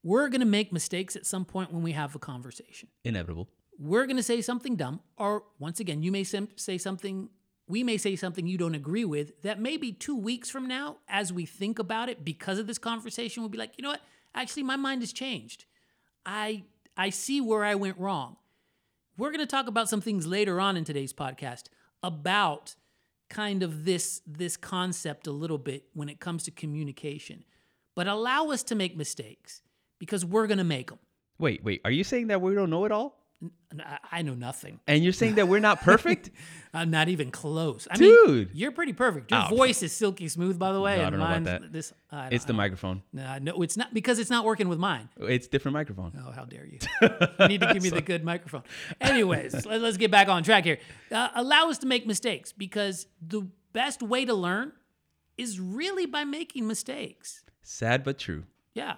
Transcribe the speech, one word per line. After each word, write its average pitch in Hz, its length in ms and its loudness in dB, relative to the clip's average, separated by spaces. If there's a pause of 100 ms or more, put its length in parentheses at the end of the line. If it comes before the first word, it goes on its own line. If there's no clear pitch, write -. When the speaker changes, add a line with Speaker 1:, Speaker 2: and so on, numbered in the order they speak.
Speaker 1:
We're 240 260 2
gonna 254 160 2
make 208 260 4
mistakes 180 440 -4
at - 100 -12
some 185 200 -4
point 185 280 -6
when 170 100 -2
we 165 100 -2
have 143 220 -4
a 147 40 -10
conversation. - 720 -14 (140)
Speaker 2:
Inevitable. 87 460 -6 (300)
Speaker 1:
We're 190 260 0
gonna 254 180 -2
say 233 180 0
something 247 340 -4
dumb, 147 240 -4 (180)
or 208 260 -2 (140)
once 160 220 -8
again, 160 240 -4
you 180 80 0
may 196 120 -2
sim-, 202 320 -6
say 190 220 -6
something, 190 520 -8 (380)
we 220 160 -2
may 226 140 0
say 196 180 -2
something 175 300 -6
you 185 120 -2
don't 170 180 -2
agree 160 300 -4
with 147 360 -6
that 202 180 -4
maybe 269 320 -4
two 285 260 -6
weeks 233 320 -6
from 262 180 -8
now, 285 300 -8 (100)
as 196 260 -2
we 175 120 -4
think 208 340 -6
about 220 300 -4
it, 185 160 -10
because 185 340 -4
of 214 80 -6
this 233 100 -8
conversation, 233 640 -8
we'll 220 80 -6
be 214 80 -8
like, 220 200 -8
"You 254 60 -12
know 277 60 -6
what? 294 120 -8 (340)
Actually, 254 280 -6
my 262 120 -2
mind 269 260 -2
has 240 120 -6
changed. 208 520 -10 (600)
I, 214 380 -6 (320)
I 190 140 0
see 269 320 -2
where 220 220 2
I 208 120 2
went 190 220 -2
wrong." 170 400 -6 (800)
We're 277 140 -4
gonna 302 160 -2
talk 269 200 -2
about 226 220 0
some 208 120 -2
things 190 260 -2
later 185 340 0
on 196 160 0
in 165 60 -2
today's 139 300 -6
podcast 131 500 -10 (400)
about 175 720 0 (540)
kind 202 340 -2
of 156 220 -6
this, - 420 -2
this 170 300 -8
concept 180 680 -6
a 147 40 -6
little 156 260 -4
bit 139 360 -8
when 147 160 -8
it 147 100 -16
comes 170 240 -6
to 160 80 -10
communication. 147 920 -10 (520)
But 175 120 0
allow 254 440 0
us 254 120 -2
to 233 120 -4
make 185 200 -2
mistakes - 680 -10 (360)
because 180 240 -4
we're 214 240 2
gonna 196 160 2
make 139 280 -2
'em. - 80 -20 (400)
Speaker 2:
Wait, 131 240 0
wait. 101 200 0
Are 110 80 2
you 160 120 2
saying 240 240 0
that 196 140 2
we 185 120 2
don't 196 160 2
know 170 160 2
it 208 60 0
all? 233 260 -2 (240)
Speaker 1:
N-, 165 100 -12 (200)
n-, 156 140 -14
I, 147 340 -8
I - 40 -2
know 139 120 -2
nothing. - 520 -10
Speaker 2:
And 151 160 6
you're 185 100 6
saying 220 220 2
that 202 120 6
we're 196 120 6
not 208 220 6
perfect? - 480 6 (220)
Speaker 1:
<laughs> - 220 -20
I'm 165 180 -2
not 156 160 4
even 151 240 -2
close. 156 580 -4
I 185 80 -2
mean, 427 300 12
Speaker 2:
Dude. 110 260 4
Speaker 1:
you're 240 180 -2
pretty 294 220 -4
perfect. 175 380 0
Your 110 140 4
Speaker 2:
Oh. 220 100 0
Speaker 1:
voice 254 280 6
is 160 100 -4
silky 190 340 -2
smooth, 175 320 0
by 190 140 2
the 196 80 0
way, 196 160 2
Speaker 2:
No, - 40 2
I - 40 2
Speaker 1:
and 185 80 0
Speaker 2:
don't 147 60 -2
know 160 60 2
about 165 80 0 (100)
Speaker 1:
mine's - 200 -2
Speaker 2:
that. 156 100 -18
Speaker 1:
this, 160 200 -10 (180)
I 139 200 -10
Speaker 2:
It's 123 140 0
the - 80 -4
Speaker 1:
don't, 110 40 2
Speaker 2:
microphone. 95 460 -2 (100)
Speaker 1:
No, 135 260 -8
no, 170 240 -4
it's 165 140 -4
not, 233 160 -6
because 220 260 2
it's 202 120 -4
not 240 140 4
working 208 240 2
with 165 100 0
mine. 147 380 -2
Speaker 2:
It's 123 300 0
different 139 260 0
microphone. 98 400 -6 (100)
Speaker 1:
Oh, 127 80 -14
how 123 140 -14
dare - 220 -16
you. - 100 -18 (240)
Speaker 2:
<laughs> 214 80 8 (300)
Speaker 1:
You 196 80 10
need 196 140 4
to 233 120 4
give 190 100 2
me 185 60 2
Speaker 2:
So 170 60 -2
Speaker 1:
the 175 60 2
good 165 220 -2
microphone. 170 400 -6 (380)
Anyways, 180 640 2
<laughs> - 20 -12
let, 226 140 -2
let's 226 160 0
get 208 140 4
back 196 180 10
on 175 140 4
track 196 200 6
here. 156 160 2 (320)
Uh, 240 240 2
allow 294 340 6
us 285 100 -2
to 262 80 -2
make 247 200 0
mistakes, 208 440 -2
because 202 540 -4 (160)
the 190 260 -6 (260)
best 254 300 -4
way 247 220 2
to 240 100 0
learn 196 360 -2 (680)
is 220 220 -8
really 330 480 -4
by 294 160 -4
making 285 440 -6
mistakes. - 760 -8 (180)
Speaker 2:
Sad 123 420 -2
but 135 140 -4
true. 76 280 -8 (280)
Speaker 1:
Yeah. - 240 -8